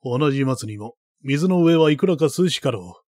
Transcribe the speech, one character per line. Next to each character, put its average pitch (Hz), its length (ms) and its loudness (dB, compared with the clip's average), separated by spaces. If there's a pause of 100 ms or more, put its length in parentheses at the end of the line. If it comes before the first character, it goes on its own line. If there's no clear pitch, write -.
同 135 280 0
じ 139 120 -2
松 131 220 -4
に 110 120 -10
も、 104 180 -14 (260)
水 143 260 -2
の 180 160 2
上 165 120 4
は 160 160 4
い 147 60 0
く - 100 0
ら 175 100 0
か 156 80 0
涼 170 240 0
し - 100 -6
か 135 120 -2
ろ 95 300 -12
う。 - 40 -20 (120)